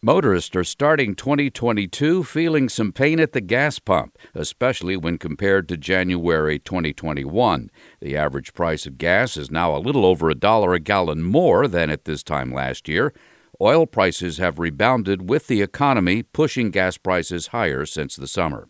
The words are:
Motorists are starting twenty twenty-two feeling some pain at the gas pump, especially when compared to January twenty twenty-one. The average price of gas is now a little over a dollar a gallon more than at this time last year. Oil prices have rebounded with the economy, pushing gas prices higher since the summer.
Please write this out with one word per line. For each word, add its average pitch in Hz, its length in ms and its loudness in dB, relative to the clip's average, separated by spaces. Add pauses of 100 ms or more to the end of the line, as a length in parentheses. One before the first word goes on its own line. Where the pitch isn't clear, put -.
Motorists 120 520 4
are 87 80 2
starting 143 500 0
twenty 143 340 0
twenty-two 120 760 0
feeling 156 420 0
some 110 240 -2
pain 151 300 2
at 151 100 2
the 131 80 -2
gas 120 400 0
pump, 78 380 -2 (180)
especially 95 600 -2
when 85 200 -2
compared 92 520 0
to 87 80 -4
January 85 800 0
twenty 82 320 -4
twenty-one. 73 800 -2 (300)
The 71 160 -6
average 69 360 -4
price 82 320 -2
of 67 120 -16
gas 92 400 0
is 71 120 -10
now 82 240 0
a 71 60 -2
little 123 240 0
over 80 260 4
a 76 60 2
dollar 101 380 2
a 87 80 0
gallon 82 420 -2
more 123 460 4
than 85 200 0
at 76 140 -4
this 76 180 -6
time 65 320 -6
last 65 360 -6
year. 107 240 0 (480)
Oil 147 240 6
prices 90 540 0
have 85 200 -2
rebounded 92 680 0
with 147 180 0
the 110 140 0
economy, 107 600 0
pushing 131 480 -2
gas 92 280 0
prices 90 500 -2
higher 78 380 -2
since 73 320 -8
the 67 100 -12
summer. 73 420 -4